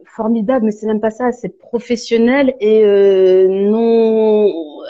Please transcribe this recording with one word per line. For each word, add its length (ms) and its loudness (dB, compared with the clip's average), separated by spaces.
formidable, 600 -4
mais 60 0
c'est 160 -10
même 120 -2
pas 120 -4
ça, 200 -4
c'est 260 -12
professionnel 1000 -2
et, 240 2
euh, 640 4
non. 1400 0